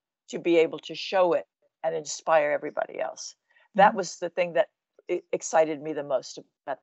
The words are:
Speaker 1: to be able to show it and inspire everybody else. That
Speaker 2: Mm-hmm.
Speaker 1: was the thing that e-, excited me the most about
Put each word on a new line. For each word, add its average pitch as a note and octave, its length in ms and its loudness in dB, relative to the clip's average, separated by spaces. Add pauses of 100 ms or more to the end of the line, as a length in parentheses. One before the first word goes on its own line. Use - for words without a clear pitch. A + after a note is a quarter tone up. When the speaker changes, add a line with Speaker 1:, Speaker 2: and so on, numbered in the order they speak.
(300)
Speaker 1:
to G#3 100 -8
be E3+ 180 4
able D#3 220 2
to D#3 160 -14
show F3+ 380 2
it C#3+ 120 -2 (380)
and D#3+ 120 -2
inspire D3+ 560 0
everybody - 480 -4
else. - 360 -10 (400)
That G3+ 140 8
Speaker 2:
Mm-hmm. A3 80 -2
Speaker 1:
was F3+ 200 -6
the F3 120 -6
thing F3 240 -2
that D#3+ 160 2 (400)
e-, F3+ 120 -2 (100)
excited D#3+ 500 0
me D3+ 120 -6
the D3 100 -6
most C#3+ 360 -4 (260)
about E3+ 180 -8